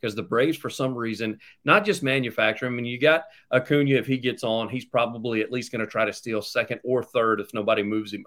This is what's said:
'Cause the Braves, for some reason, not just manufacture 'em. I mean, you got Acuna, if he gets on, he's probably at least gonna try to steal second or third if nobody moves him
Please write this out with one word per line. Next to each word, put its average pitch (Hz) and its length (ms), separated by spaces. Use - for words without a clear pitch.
'Cause 107 140
the 107 80
Braves, 131 340
for 120 140
some 131 240
reason, 113 460
not 196 200
just 202 200
manufacture 123 600
'em. 123 80
I - 20
mean, 120 100
you 123 120
got 156 260
Acuna, 139 460
if 117 100
he 135 100
gets 123 280
on, 113 240
he's 120 180
probably 117 560
at 107 100
least 123 200
gonna 113 140
try 110 200
to 101 60
steal 113 280
second 113 440
or 123 180
third 110 380
if - 120
nobody 107 300
moves 104 300
him 98 140